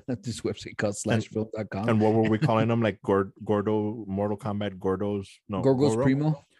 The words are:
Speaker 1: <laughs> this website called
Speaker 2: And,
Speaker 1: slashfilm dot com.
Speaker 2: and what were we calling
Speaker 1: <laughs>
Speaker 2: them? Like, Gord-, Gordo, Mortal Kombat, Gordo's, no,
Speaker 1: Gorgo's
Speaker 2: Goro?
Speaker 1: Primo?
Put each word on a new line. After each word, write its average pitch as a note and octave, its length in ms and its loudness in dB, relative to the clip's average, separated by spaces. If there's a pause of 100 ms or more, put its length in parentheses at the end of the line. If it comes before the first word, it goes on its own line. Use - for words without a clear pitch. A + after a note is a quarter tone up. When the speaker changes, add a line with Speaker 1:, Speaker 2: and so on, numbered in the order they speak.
Speaker 1:
<laughs> B2 160 -6
this A#2 180 -8
website - 380 -8
called G2+ 180 -2 (100)
Speaker 2:
And, A2 160 2
Speaker 1:
slashfilm A2 320 -6
dot G#2+ 160 -8
com. G2+ 180 -4
Speaker 2:
and A2 120 4
what G#2+ 140 4
were A2 160 4
we A2 80 2
calling A2 300 2
Speaker 1:
<laughs> A#2 40 2
Speaker 2:
them? A#2 100 0
Like, G#2 200 0
Gord-, G2 300 2 (120)
Gordo, G#2+ 640 0
Mortal G2+ 300 -2
Kombat, G2+ 400 -4
Gordo's, G2 500 -2 (200)
no, G2 120 -4
Speaker 1:
Gorgo's C3 340 4
Speaker 2:
Goro? B2 100 0
Speaker 1:
Primo? D3 400 2 (160)